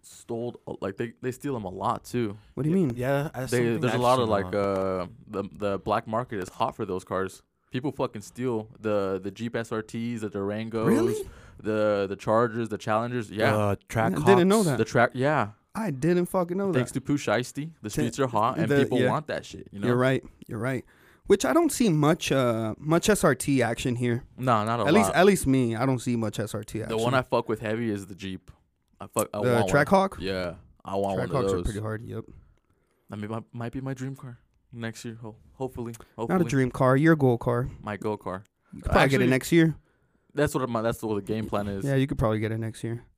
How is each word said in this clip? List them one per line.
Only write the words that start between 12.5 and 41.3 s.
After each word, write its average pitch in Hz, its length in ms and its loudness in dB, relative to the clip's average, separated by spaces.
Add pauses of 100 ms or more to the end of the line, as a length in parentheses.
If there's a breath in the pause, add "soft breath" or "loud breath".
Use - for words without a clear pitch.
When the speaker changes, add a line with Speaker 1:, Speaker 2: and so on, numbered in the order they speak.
Speaker 1:
the 101 100 -6
Challengers. 117 520 -2
Yeah. 107 260 0
Speaker 3:
Uh, 104 200 2 (120)
track 113 280 0
Speaker 2:
I 151 80 -2
didn't 190 240 8
know 202 100 6
Speaker 3:
Hawks. 185 100 2
Speaker 2:
that. 123 100 0
Speaker 1:
The 113 60 2
track, 120 300 4
yeah. 131 340 0 (260)
Speaker 2:
I 208 160 -4
didn't 170 360 0
fucking 175 300 -2
know 196 160 -2
Speaker 1:
Thanks 123 200 0
Speaker 2:
that. 127 80 -4
Speaker 1:
to - 60 -12
Pooh 143 120 0
Shiesty, 123 520 -2 (120)
the 107 80 -8
Speaker 2:
Th-, - 20 -10
Speaker 1:
streets 120 280 -2
are 131 80 2
hot 113 300 0
and 110 100 0
Speaker 2:
the, 139 160 4
Speaker 1:
people 127 160 0
Speaker 2:
yeah. 127 100 4
Speaker 1:
want 147 160 -2
that 90 180 -6
shit, - 280 -16
you 101 80 -12
know? 120 80 0
Speaker 2:
You're 120 80 4
right. 131 260 2 (240)
You're 113 140 -8
right. 127 240 -4 (420 soft breath)
Which 202 200 4
I 254 80 2
don't 320 180 4
see 233 160 2
much, 151 420 4
uh, 117 480 2
much 160 300 2
S 202 160 4
R 147 100 6
T 135 280 2
action 117 340 0
here. 120 280 0 (120)
Speaker 1:
No, 120 280 2
not 117 160 0
a 104 40 2
Speaker 2:
At 147 80 4
least, 208 160 6
Speaker 1:
lot. 131 80 0
Speaker 2:
at 175 100 6
least 190 200 4
me, 127 280 2
I 117 120 0
don't 131 120 0
see 120 180 -2
much 110 220 -4
S 104 160 -6
R 107 80 -8
T - 180 -8
Speaker 1:
The 117 40 -8
Speaker 2:
action. 110 160 -2
Speaker 1:
one 120 140 2
I 127 80 2
fuck 120 260 0
with 110 120 -2
heavy 113 300 -2
is 101 160 -2
the 98 80 -14
Jeep. 92 360 -10 (540)
I - 40 -14
fuck, 110 260 0
I 104 80 -4
Speaker 2:
The 123 100 2
Speaker 1:
want 113 120 2
one. 92 40 -2
Speaker 2:
Trackhawk? 185 500 2
Speaker 1:
Yeah, 92 360 -4 (300)
I 98 120 -6
want 98 220 0
one 123 60 -2
of 101 60 -8
Speaker 2:
Trackhawks 135 200 -2
Speaker 1:
those. 92 100 0
Speaker 2:
are - 40 -6
pretty 104 160 -4
hard, 107 240 -6
yep. 107 200 -10 (880)
Speaker 1:
I 101 40 -10
mean, 104 140 -8
might, 113 120 -6 (100)
might 120 200 -8
be 135 100 -8
my 135 120 -6
dream 131 220 -8
car 123 220 -18 (340)
next 117 320 -10
year. 113 160 -10
Ho-, 110 160 -14 (160)
hopefully, 127 400 -8
Speaker 2:
Not - 140 -18 (100)
a 110 40 -12 (120)
Speaker 1:
hopefully. 185 180 2
Speaker 2:
dream 131 200 2
car, 131 260 4
your 156 200 6
goal 127 220 4
car. 123 300 -2 (140)
Speaker 1:
My 104 160 -8
goal 107 180 -4
car. 95 280 -10 (280)
Speaker 2:
You - 80 -16
could - 120 -6
probably 156 180 4
get 131 100 2
it 127 40 4
Speaker 1:
Actually, 127 60 4
Speaker 2:
next 127 220 2
year. 160 240 6 (580)
Speaker 1:
that's 147 200 0
what 127 140 -2
my, 117 140 0
that's 113 200 0
what 110 140 -2
the 101 60 0
game 107 240 -2